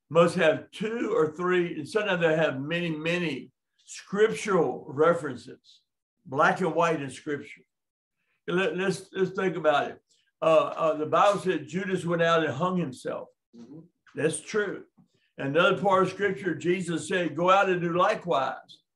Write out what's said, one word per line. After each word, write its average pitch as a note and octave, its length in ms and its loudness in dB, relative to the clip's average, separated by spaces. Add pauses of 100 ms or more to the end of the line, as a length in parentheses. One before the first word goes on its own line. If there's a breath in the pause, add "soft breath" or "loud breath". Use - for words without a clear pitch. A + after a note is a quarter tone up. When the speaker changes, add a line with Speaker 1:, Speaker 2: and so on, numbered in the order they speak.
(100)
Speaker 1:
must E3+ 240 6
have D#3 380 2
two A3 440 -4
or D#3 200 2
three, F3 420 0
and C#3+ 100 -10
sometimes G3+ 320 -2
they D#3+ 140 4
have D3 260 0
many, E3+ 300 -4
many D#3+ 600 -4 (320)
scriptural F#3 1040 0
references, D3 960 -2 (440)
black E3 340 2
and E3 140 0
white E3 260 0
in C3+ 80 -8
scripture. - 540 -10 (840)
Let, F3+ 280 0
let's, F#3 360 -4
let's F#3 180 0
think F#3+ 260 -2
about D3+ 360 0
it. - 100 -20 (400)
Uh, D#3+ 340 4
uh, D#3 180 0
the D3+ 120 -4
Bible F#3+ 320 4
said E3 300 -2
Judas F#3 360 -4
went E3+ 180 0
out E3 220 4
and C#3+ 80 -2
hung F3+ 240 -2
himself. - 520 -6 (280)
Speaker 2:
Mm-hmm. A#2 220 -20 (380)
Speaker 1:
That's D#3 240 -2
true. G3+ 420 -4 (560)
Another E3 400 2
part F#3+ 240 4
of F3+ 80 2
scripture, F#3+ 460 -4
Jesus E3+ 500 -4
said, F3 300 -2
"Go F3 140 2
out F#3+ 200 6
and F3 100 0
do E3+ 160 -2
likewise." E3 840 -2 (160)